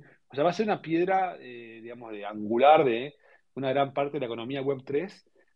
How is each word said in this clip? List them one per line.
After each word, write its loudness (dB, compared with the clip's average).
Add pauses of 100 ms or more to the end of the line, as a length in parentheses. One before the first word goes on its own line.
(300)
o -14
sea, 0
va 4
a -4
ser -2
una -2
piedra, 0
eh, -16
digamos, -14
de -10
angular 6
de 0 (400)
una -4
gran 0
parte -2
de -4
la -4
economía -6
web -2
tres, -6 (300)